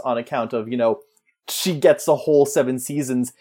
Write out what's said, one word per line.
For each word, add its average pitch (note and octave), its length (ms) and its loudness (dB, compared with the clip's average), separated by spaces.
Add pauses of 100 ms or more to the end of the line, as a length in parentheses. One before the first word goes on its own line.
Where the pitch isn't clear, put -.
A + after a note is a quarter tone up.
on B2 120 -2
account A#2+ 360 -6
of, A2+ 160 -6
you B2 80 -6
know, A2+ 240 0 (480)
she - 280 -2
gets - 280 4
the D#3 100 4
whole C#3+ 320 4
seven C3 320 0
seasons, B2+ 640 -4